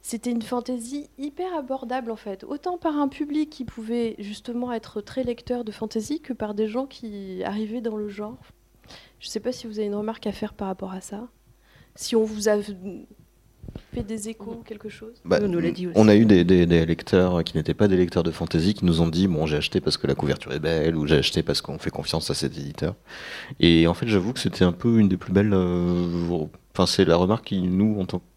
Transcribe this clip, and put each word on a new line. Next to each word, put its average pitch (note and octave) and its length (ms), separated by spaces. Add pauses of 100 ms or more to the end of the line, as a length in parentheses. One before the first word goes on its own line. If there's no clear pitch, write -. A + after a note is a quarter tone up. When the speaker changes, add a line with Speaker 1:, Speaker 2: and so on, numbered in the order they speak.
Speaker 1:
c'était A#3+ 260
une A#3 140
fantaisie B3 720
hyper D4 400
abordable, B3 540
en A3 40
fait, G3 280
autant F4+ 340
par D#4 200
un C#4+ 100
public D4 420
qui B3 160
pouvait A3+ 540
justement A#3 520
être A3+ 300
très C4 220
lecteur A#3+ 400
de G#3+ 80
fantaisie A3 480
que - 140
par G#3+ 200
des G#3+ 140
gens B3 180
qui G3 580
arrivaient G#3+ 380
dans G#3+ 160
le G#3 120
genre. G#3 280 (840)
Je - 80
sais A3 120
pas B3 120
si B3 140
vous G#3+ 140
avez G#3 80
une G3+ 80
remarque A3 320
à G3+ 40
faire G#3+ 220
par G3+ 140
rapport F#3+ 240
à F#3 100
ça, A3 260 (680)
si - 200
on A3 80
vous G#3+ 240
a G#3 80 (1400)
fait A#3 100
des G#3+ 260
échos A3+ 300
ou A3+ 40
quelque G#3+ 260
chose. A3 240 (120)
Speaker 2:
Bah, - 180
Speaker 3:
On G3+ 40
nous F3 120
l'a E3 120
dit F3+ 160
aussi. E3+ 120
Speaker 2:
on G#2+ 80
a G#2 80
eu A2+ 100
des, F#2+ 180
des, F2 220
des E2 200
lecteurs F2+ 580
qui - 120
n'étaient D#2 200
pas G#2 120
des F#2 100
lecteurs F2 260
de E2 80
fantasy E2+ 420
qui F#2 120
nous E2 160
ont E2 60
dit, « F2 200
Bon, D#2+ 180
j'ai D2+ 120
acheté D2 240
parce - 160
que C#2+ 100
la C2+ 80
couverture C2+ 380
est D2 60
belle » D#2+ 380
ou « D2+ 100
J'ai D2+ 100
acheté D#2 260
parce - 180
qu'on - 160
fait - 140
confiance - 400
à - 20
cet - 240
éditeur. » D2 380 (640)
Et E2 260
en E2+ 80
fait, A#2+ 140
j'avoue G#2 260
que - 60
c'était - 260
un F2+ 60
peu A#2 280
une G#2 100
des F#2 80
plus - 160
belles, G2+ 200
euh, F2 960 (260)
enfin, F#2 140
c'est F#2+ 180
la E2 100
remarque F#2 300
qui, F#2+ 160
nous, G2 380
en F#2 60
tant F2+ 140
que - 40 (140)